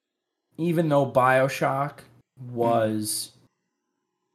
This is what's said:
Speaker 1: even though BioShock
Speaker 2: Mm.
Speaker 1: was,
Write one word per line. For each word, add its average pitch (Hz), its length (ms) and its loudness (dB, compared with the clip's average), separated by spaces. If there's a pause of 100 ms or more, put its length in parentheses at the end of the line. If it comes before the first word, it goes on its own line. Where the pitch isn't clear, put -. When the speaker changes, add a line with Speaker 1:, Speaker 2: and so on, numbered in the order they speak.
(580)
Speaker 1:
even 165 320 0
though 143 220 2
BioShock 135 880 0 (420)
Speaker 2:
Mm. 123 100 -14
Speaker 1:
was, 113 800 -2 (1040)